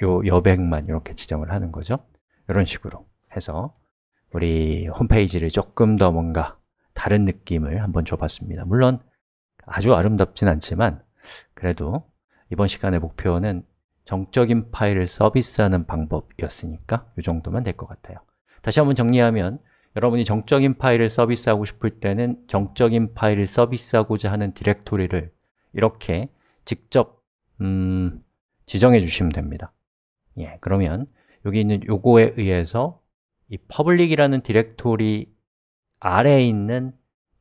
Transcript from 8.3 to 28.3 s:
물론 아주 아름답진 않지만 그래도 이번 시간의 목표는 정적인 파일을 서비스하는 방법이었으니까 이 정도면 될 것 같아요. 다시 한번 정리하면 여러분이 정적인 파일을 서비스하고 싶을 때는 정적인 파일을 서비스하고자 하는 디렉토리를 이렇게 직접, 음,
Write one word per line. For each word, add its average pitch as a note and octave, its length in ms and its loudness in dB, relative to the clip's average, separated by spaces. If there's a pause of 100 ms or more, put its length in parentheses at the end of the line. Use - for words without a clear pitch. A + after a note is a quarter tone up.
물론 B2 340 2 (680)
아주 G#2+ 300 2
아름답진 G2 540 2
않지만 E2+ 520 -2 (540)
그래도 F2+ 560 -6 (400)
이번 G2+ 160 0
시간의 F#2+ 320 -2
목표는 F2 680 -4 (400)
정적인 A2+ 680 0
파일을 G2 340 0
서비스하는 G#2 800 0
방법이었으니까 D#2+ 1200 -8 (100)
이 - 60 -10
정도면 E2+ 400 -4
될 G2+ 140 -6
것 - 100 -14
같아요. - 320 -20 (440)
다시 A2+ 180 0
한번 C#3 160 4
정리하면 A#2 640 2 (340)
여러분이 A#2 300 0
정적인 B2+ 540 0
파일을 A#2 300 2
서비스하고 A2+ 560 0
싶을 - 360 -6
때는 A#2 480 -4
정적인 A2+ 640 0
파일을 G#2 320 2
서비스하고자 A2 880 0
하는 G#2 200 -2
디렉토리를 F#2 800 -2 (420)
이렇게 A2 540 -2 (360)
직접, - 580 -2 (380)
음, F#2 640 -2 (420)